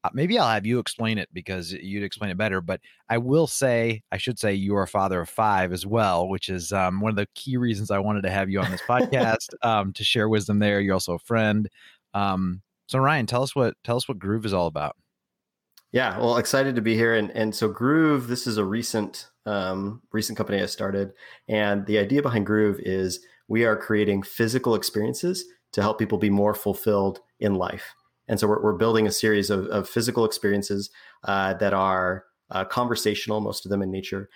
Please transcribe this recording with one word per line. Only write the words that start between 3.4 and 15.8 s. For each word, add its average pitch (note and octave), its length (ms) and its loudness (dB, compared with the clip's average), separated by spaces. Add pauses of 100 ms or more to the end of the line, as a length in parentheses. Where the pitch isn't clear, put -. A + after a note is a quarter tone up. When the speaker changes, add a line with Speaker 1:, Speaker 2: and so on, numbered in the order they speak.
Speaker 1:
say, A#2 560 0 (100)
I G2 60 -4
should B2 200 -4
say G#2 160 0
you G2 220 0
are G2 60 2
a F2+ 60 -2
father F#2+ 320 0
of E2 80 -6
five G2 440 2
as F#2 140 -6
well, F#2+ 420 2
which F#2+ 200 -4
is, F2+ 240 -6
um, F#2+ 280 0
one A2 100 0
of G#2 60 -2
the G2+ 180 0
key B2+ 220 -4
reasons G#2+ 340 0
I G2 80 2
wanted G2+ 240 0
to F#2 80 0
have G2 200 0
you G2 100 0
on F2+ 100 0
this F#2 120 -6
Speaker 2:
<laughs> - 60 -8
Speaker 1:
podcast, A#2+ 600 0 (140)
um, G#2 320 0
to G2+ 100 -8
share G#2+ 240 2
wisdom G#2+ 300 2
there. G2+ 220 4
You're G2 140 2
also F2+ 200 -2
a E2 40 -4
friend. G#2+ 500 2 (440)
Um, F#2+ 500 -2 (260)
so C3 100 -2
Ryan, C3+ 280 2
tell B2 160 0
us C3+ 140 -4
what, B2 180 2 (100)
tell A#2+ 120 0
us B2+ 100 -2
what A2+ 120 -6
Groove G#2 260 -2
is G2+ 80 -2
all F2+ 140 2
about. D2+ 300 -4 (960)